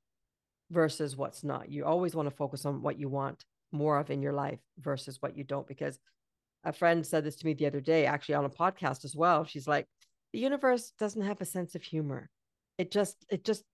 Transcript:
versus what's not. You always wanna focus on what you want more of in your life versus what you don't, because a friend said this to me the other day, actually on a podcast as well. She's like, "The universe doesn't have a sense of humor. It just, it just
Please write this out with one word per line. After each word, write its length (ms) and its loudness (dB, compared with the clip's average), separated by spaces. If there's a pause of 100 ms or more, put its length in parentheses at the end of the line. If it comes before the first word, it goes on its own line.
(680)
versus 480 0
what's 260 -6
not. 260 -4
You 160 -6
always 300 2
wanna 160 0 (120)
focus 220 -6
on 160 -2
what 180 -2
you 100 -4
want 340 -4 (280)
more 280 2
of 100 -2
in 120 -2
your 120 0 (120)
life 140 -6 (200)
versus 420 -6
what 140 -6
you 80 -8
don't, 240 -6
because 320 -8 (640)
a 100 -2
friend 320 4
said 180 0
this 140 -6
to 80 -12
me 80 2
the 140 2
other 120 0
day, 260 4
actually 300 0
on 100 2
a 40 -2
podcast 560 0
as 100 -10
well. 300 4
She's 220 -8
like, 200 2 (460)
"The 60 -4
universe 600 2
doesn't 220 -2
have 180 -2
a 60 -4
sense 300 -4
of 80 -8
humor. 460 -4 (480)
It 140 -2
just, 380 0
it 160 -2
just 180 0 (100)